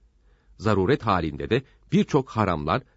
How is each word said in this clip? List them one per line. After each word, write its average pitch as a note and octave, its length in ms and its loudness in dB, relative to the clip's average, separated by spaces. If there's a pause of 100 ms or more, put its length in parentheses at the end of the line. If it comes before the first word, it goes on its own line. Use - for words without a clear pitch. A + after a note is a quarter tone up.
(580)
Zaruret G2+ 440 0
halinde D#2 480 -2
de B2+ 120 0 (300)
birçok D#3 380 2
haramlar F#2 520 -2 (140)